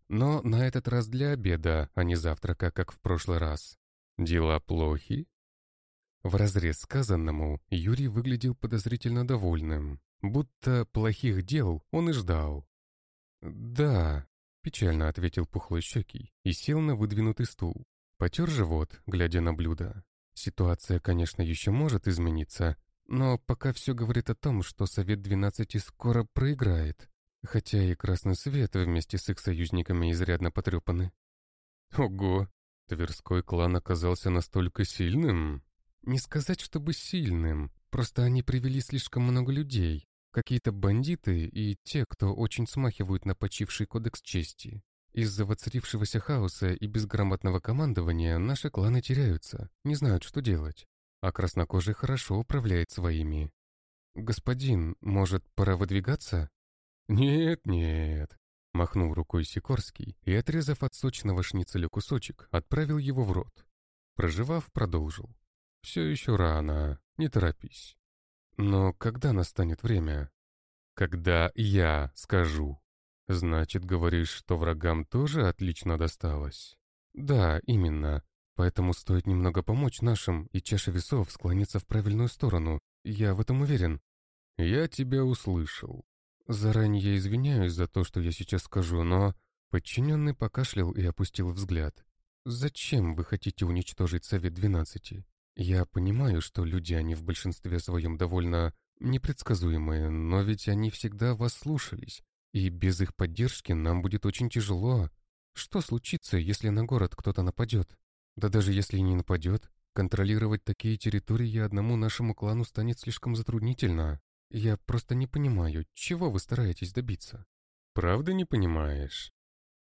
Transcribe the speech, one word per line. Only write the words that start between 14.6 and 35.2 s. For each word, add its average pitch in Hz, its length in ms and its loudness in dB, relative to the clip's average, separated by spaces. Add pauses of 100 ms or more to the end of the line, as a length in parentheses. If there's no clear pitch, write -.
печально 80 400 2
ответил 85 380 -2
Пухлощекий - 840 -6 (120)
и 123 100 2
сел 151 260 -2
на 151 160 0
выдвинутый 110 520 0
стул. - 400 -6 (300)
Потер 160 320 0
живот, 82 580 0
глядя 87 340 2
на 82 100 0
блюдо. 82 520 -4 (320)
Ситуация, - 640 0
конечно, 87 420 0
еще 82 300 0
может 127 360 2
измениться, 82 680 0 (300)
но 127 320 2
пока 131 340 -2
все - 220 -4
говорит 117 340 0
о 113 60 0
том, 120 260 0
что - 240 -4
Совет 98 380 0
Двенадцати 101 540 0
скоро 117 560 0
проиграет. 104 760 0 (340)
Хотя - 380 0
и 90 140 2
Красный 92 400 0
Свет 135 400 -2
вместе 87 420 0
с - 120 -8
их 95 100 -4
союзниками 85 720 0
изрядно 85 400 0
потрепаны. 90 600 -2 (840)
Ого, 98 500 2 (400)
Тверской 85 540 -2
клан 87 340 2
оказался 90 540 0
настолько 90 560 0
сильным? 87 800 0 (400)